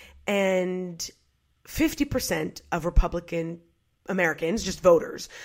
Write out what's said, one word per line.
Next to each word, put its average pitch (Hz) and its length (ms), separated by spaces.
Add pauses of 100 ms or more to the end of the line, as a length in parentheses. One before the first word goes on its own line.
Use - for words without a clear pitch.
(280)
And 185 840 (560)
fifty 294 400
percent 185 560 (100)
of 165 140
Republican 170 760 (460)
Americans, 180 560
just 185 180
voters, - 480 (160)